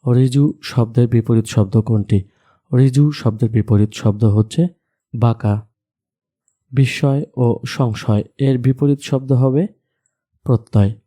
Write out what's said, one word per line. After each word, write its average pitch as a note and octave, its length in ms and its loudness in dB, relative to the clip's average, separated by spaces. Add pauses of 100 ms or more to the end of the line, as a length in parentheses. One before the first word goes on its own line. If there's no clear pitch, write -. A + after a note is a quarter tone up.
ঋজু B2+ 380 2 (180)
শব্দের A#2 460 0
বিপরীত A2+ 380 0
শব্দ G2+ 360 -2
কোনটি? G#2 380 0 (520)
ঋজু C3 400 2
শব্দের A2+ 380 -2
বিপরীত G#2+ 440 0
শব্দ G#2 320 -2
হচ্ছে G#2+ 360 2 (520)
বাঁকা। A2+ 420 0 (1160)
বিস্ময় C#3 500 0 (140)
ও B2+ 100 0 (200)
সংশয়, A2 580 -2 (140)
এর C3+ 200 0
বিপরীত C3+ 440 0
শব্দ C3 300 -6
হবে C3 320 2 (840)
প্রত্যয়। G#2+ 460 0 (160)